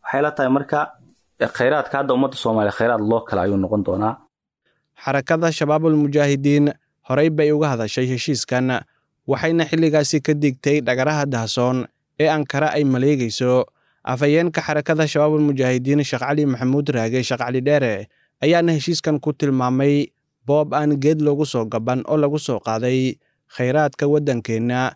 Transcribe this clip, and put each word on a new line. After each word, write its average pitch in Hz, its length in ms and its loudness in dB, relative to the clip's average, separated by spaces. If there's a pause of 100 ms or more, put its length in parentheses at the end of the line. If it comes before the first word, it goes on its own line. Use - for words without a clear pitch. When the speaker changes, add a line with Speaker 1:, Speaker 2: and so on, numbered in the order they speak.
Speaker 1:
waxay 139 180 -2
la 151 100 0
tahay 131 180 0
marka, 139 300 0 (600)
eh, 113 80 0
kheyraadka 135 500 -2
hadda 135 160 0
ummadda 131 220 0
Soomaaliya 110 360 0
kheyraad 117 280 0 (120)
local 110 260 -2
ayuu 98 180 0
noqon 98 280 0
doonaa. 104 300 -2 (840)
Speaker 2:
Xarakada 160 540 0
Shabaabul 156 440 2
Mujaahidiin 143 760 2 (360)
horey 147 220 2
bay 151 220 2
uga 151 160 2
hadashay 120 380 -2
heshiiskan, 127 600 -2 (600)
waxayna 160 380 0
xilligaasi 156 560 2
ka 156 120 0
digtay 147 460 0
dhagaraha 135 460 0
dahsoon 123 520 -2 (420)
ee 156 80 4
Ankara 147 440 0
ay 147 120 0
maleegayso. 127 840 0 (380)
Afhayeenka 151 560 0
Xarakada 156 460 -2
Shabaabul 151 400 2
Mujaahidiin, 131 580 0
Sheekh 131 160 -4
Cali 147 260 0
Maxamuud 131 440 0
Raage, 120 320 -2
Sheekh 120 160 -2
Cali 127 240 -2
Dheere, 127 460 0 (340)
ayaana 170 320 2
heshiiskan 151 460 -2
ku 151 120 -4
tilmaamay 139 800 0 (360)
boob 143 280 0
aan 147 240 0
geed 151 240 2
loogu 147 240 0
soo 120 200 -2
gaban 113 420 -4
oo 156 100 0
lagu 147 200 0
soo 123 200 -4
qaaday 127 560 -2 (380)
kheyraadka 139 580 -2
waddankeenna 123 680 0 (160)